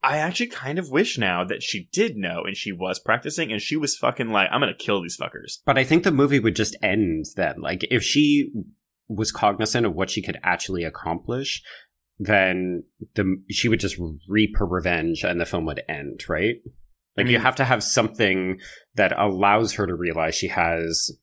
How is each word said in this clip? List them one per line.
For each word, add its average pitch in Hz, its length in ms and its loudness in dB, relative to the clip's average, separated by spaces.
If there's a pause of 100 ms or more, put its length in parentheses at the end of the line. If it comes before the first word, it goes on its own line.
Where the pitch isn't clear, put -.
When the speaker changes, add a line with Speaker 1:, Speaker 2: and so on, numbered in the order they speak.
Speaker 1:
I 135 160 2
actually 180 300 -2
kind 147 320 -6
of 160 100 -8
wish 175 260 2
now 92 280 4
that - 180 -6
she - 300 -8
did 185 240 0
know 85 280 -4
and 98 120 -6
she - 160 -8
was 92 260 -4
practicing 135 540 -2
and 104 100 -4
she - 140 -4
was 147 200 -2
fucking 120 340 -2
like, 101 200 2
"I'm 123 100 0
gonna 110 140 0
kill 101 280 -2
these 85 140 -8
fuckers." - 480 -10
Speaker 2:
But 139 120 4
I 131 60 4
think 160 220 4
the 185 80 4
movie 139 260 4
would 110 160 2
just - 280 -2
end 92 420 2 (120)
then. 82 240 -2
Like, 78 300 -4
if 123 140 2
she 147 480 4 (560)
was 107 240 -2
cognizant 107 540 2
of 92 80 0
what 92 160 -2
she 104 120 -4
could - 220 -6
actually 87 400 -2
accomplish, 87 800 -6 (560)
then 92 680 2 (300)
the, 95 360 0
she - 180 0
would 107 120 2
just 95 160 -4 (320)
reap 107 300 2
her 104 80 2
revenge 85 580 -2
and 90 160 0
the - 60 -2
film 85 200 -4
would - 220 -6
end, 71 400 -10
right? 101 280 0 (600)
Like, 113 100 2
Speaker 1:
I 123 40 2
Speaker 2:
you 120 80 4
Speaker 1:
mean 117 60 -2
Speaker 2:
have 127 120 4
to 139 80 2
have 120 180 2
something 95 800 2 (340)
that 98 240 2
allows 101 540 4
her 101 160 -2
to 90 80 -2
realize 82 400 0
she - 120 -4
has 82 640 0 (120)